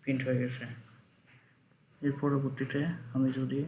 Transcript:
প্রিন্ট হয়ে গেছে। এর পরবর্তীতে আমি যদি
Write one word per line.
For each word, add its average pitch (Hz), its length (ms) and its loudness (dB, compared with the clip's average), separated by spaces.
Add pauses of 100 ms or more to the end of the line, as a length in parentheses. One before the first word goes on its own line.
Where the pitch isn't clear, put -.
প্রিন্ট 131 240 0
হয়ে 127 160 4
গেছে। 123 240 -4 (1400)
এর 143 200 2
পরবর্তীতে 139 640 0 (280)
আমি 131 180 4
যদি 131 360 -2